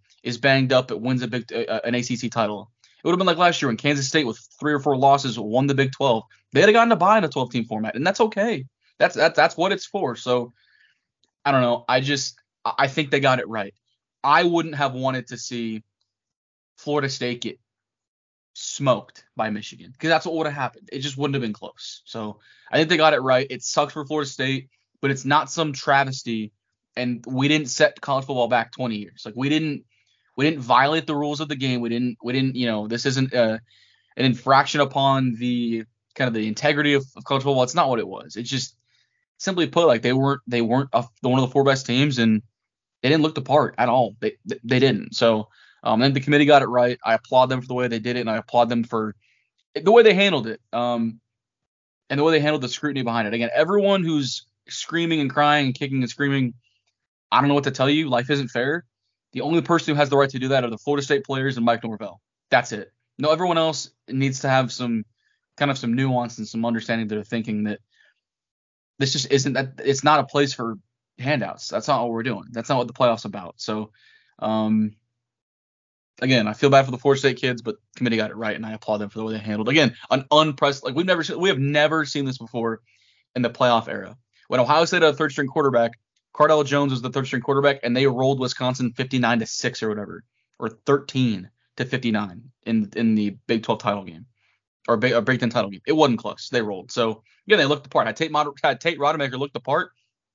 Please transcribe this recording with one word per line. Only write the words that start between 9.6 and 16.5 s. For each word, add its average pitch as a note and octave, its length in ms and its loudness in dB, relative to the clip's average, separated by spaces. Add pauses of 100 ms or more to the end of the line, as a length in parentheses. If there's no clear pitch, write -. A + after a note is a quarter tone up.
it's F#3+ 140 -6
for. C3+ 300 -4
So, B2 360 -2 (920)
I C#3+ 40 2
don't C3 120 4
know. A#2+ 260 0
I B2+ 120 2
just, C3+ 360 -4 (260)
I, - 160 -4
I C#3 100 2
think C#3 220 -4
they C#3 100 2
got C3 200 2
it - 80 -8
right. G#2+ 260 -8 (500)
I D#3 200 6
wouldn't E3 320 0
have C#3 180 -2
wanted B2+ 340 -4
to B2 80 -14
see A2+ 460 -8 (920)